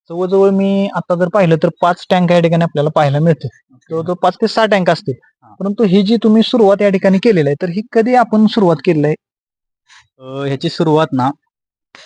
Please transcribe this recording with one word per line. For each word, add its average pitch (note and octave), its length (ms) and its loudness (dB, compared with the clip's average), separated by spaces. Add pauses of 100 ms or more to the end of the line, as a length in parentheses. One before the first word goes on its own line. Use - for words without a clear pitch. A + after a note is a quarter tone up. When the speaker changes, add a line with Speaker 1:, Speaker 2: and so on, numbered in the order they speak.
(100)
Speaker 1:
जवळजवळ F#3 400 0
मी G3 460 0
आता F3 200 -4
जर F3 120 -2
पाहिलं F3 360 2
तर F3 60 2 (120)
पाच - 280 -2
टँक F3+ 220 2
या F3 80 4
ठिकाणी E3+ 240 0
आपल्याला D3+ 260 -2
पाहायला D3 300 0
मिळते. D#3+ 280 0
Speaker 2:
ओके. - 480 -16
Speaker 1:
जवळजवळ E3 200 -6
पाच F3+ 200 -2
ते A3 120 -4
सहा A3+ 180 0
टँक G3 240 0
असतील. D#3+ 240 -2 (300)
Speaker 2:
हा. G#2+ 160 -20
Speaker 1:
परंतु G3+ 240 -4
ही G3 180 2
जी G3+ 220 0
तुम्ही A3 200 4
सुरुवात G3+ 380 2
या G3+ 80 2
ठिकाणी F#3+ 280 0
केलेली F3+ 320 2
आहे, C#3+ 120 -4
तर F#3 80 -6
ही F3+ 120 -6 (100)
कधी A3+ 240 0
आपण A3 320 2
सुरुवात F#3 380 2
केलेली D3+ 220 0
आहे? D#3 80 -2 (1040)
Speaker 2:
अ, C3 260 -10
ह्याची C#3 240 -6
सुरुवात D#3 440 0
ना, B2+ 180 0 (760)